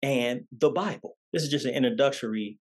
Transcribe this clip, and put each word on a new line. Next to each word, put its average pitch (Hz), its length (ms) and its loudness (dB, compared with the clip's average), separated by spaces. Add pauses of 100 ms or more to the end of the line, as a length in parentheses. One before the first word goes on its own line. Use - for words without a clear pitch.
and 123 400 0 (140)
the 120 140 4
Bible. - 460 -4 (160)
This 165 100 0
is 151 80 -2
just 143 160 0
an 123 80 -2
introductory 117 920 0